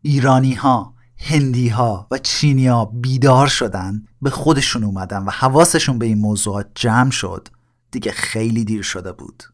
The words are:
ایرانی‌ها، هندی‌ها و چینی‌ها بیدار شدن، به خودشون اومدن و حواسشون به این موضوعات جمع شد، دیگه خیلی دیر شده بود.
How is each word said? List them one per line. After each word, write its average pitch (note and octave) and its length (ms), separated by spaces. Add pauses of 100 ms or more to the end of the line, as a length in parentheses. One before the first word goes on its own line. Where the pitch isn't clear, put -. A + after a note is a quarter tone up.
ایرانی‌ها، C3 920 (240)
هندی‌ها B2 920
و C3+ 80
چینی‌ها C3 680
بیدار B2+ 600
شدن، G2+ 600 (160)
به C3+ 80
خودشون C3+ 540
اومدن G2 380
و F#2+ 80
حواسشون C3+ 680
به A2+ 80
این A2 120
موضوعات G#2 560
جمع B2 360
شد، F#2 380 (420)
دیگه G#2+ 220
خیلی A2+ 520
دیر G#2+ 180
شده F#2 300
بود. - 420